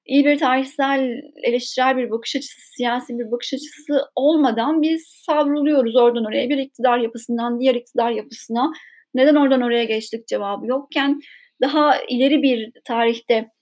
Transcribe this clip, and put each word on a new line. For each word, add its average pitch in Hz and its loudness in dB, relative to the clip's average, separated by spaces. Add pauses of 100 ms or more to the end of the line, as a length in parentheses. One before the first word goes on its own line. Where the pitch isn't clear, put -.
iyi 277 4
bir 294 4
tarihsel, 269 0 (220)
eleştirel 254 0
bir 240 -2
bakış 233 -6
açısı, - -8 (160)
siyasi 247 -4
bir 220 -8
bakış 240 -4
açısı - -4 (160)
olmadan 285 2
biz 320 0 (240)
savruluyoruz 285 2
oradan 240 4
oraya. 226 -2
Bir 277 0
iktidar 247 0
yapısından 233 -4
diğer 254 2
iktidar 233 -2
yapısına. 233 -4 (420)
Neden 277 6
oradan 269 4
oraya 233 0
geçtik 226 -6
cevabı 202 -4
yokken 277 -2 (420)
daha 294 4 (120)
ileri 262 2
bir 233 0 (120)
tarihte 233 0 (140)